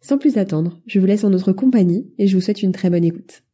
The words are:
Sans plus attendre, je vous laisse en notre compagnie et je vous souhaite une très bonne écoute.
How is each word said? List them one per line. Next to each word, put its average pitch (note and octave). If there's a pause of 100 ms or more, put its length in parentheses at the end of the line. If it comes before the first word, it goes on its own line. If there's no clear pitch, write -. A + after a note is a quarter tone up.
Sans C#4
plus C#4
attendre, E3+
je G#3
vous F#3+
laisse G3+
en G#3
notre F#3
compagnie G3
et G3+
je F#3+
vous F#3
souhaite G#3
une F#3
très F#3
bonne F3
écoute. - (100)